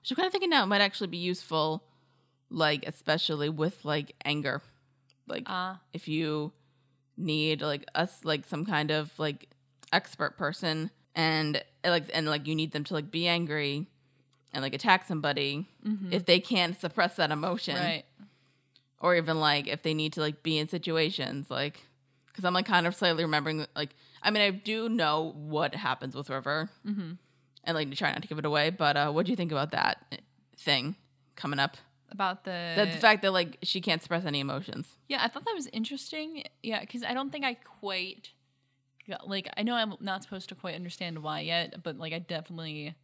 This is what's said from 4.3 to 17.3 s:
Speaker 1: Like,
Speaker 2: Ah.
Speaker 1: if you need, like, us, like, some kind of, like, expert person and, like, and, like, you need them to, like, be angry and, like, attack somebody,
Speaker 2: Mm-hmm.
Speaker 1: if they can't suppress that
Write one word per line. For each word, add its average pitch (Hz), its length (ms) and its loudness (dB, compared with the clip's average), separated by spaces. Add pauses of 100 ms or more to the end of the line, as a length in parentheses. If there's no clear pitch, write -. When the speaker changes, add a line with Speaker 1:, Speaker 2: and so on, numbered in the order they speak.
Speaker 1:
Like, - 200 -6
Speaker 2:
Ah. 185 340 -6 (140)
Speaker 1:
if 170 160 -8
you 156 420 -2 (640)
need, 156 460 0
like, 143 240 -2 (100)
us, 170 300 -2
like, 151 200 0
some 165 200 -4
kind 156 260 0
of, 151 280 -2
like, 147 300 -4 (440)
expert - 440 0
person 156 540 -2 (240)
and, 156 480 2 (220)
like, 170 280 4
and, 156 140 2
like, 147 180 0
you 156 100 0
need 156 180 0
them 147 120 -2
to, 185 80 -4
like, 151 160 -2
be 170 180 0
angry 151 600 0 (640)
and, 135 120 -4
like, 135 100 -2
attack 185 320 4
somebody, 143 640 -2 (180)
Speaker 2:
Mm-hmm. 196 260 -2
Speaker 1:
if 185 140 0
they 180 140 8
can't 180 400 0
suppress 180 380 2
that 160 140 4